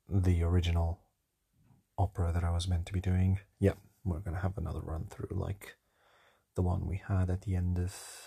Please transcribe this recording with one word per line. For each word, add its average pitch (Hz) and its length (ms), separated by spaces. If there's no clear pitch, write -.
the 90 360
original 85 580
opera 90 360
that 85 120
I 87 60
was 87 180
meant 87 180
to - 60
be 92 80
doing, 92 380
yeah, 98 160
we're 82 140
gonna 82 220
have 95 180
another 80 220
run-through - 500
like 92 460
the 95 80
one 90 240
we 85 220
had 95 220
at 92 120
the 95 120
end 90 240
of 90 160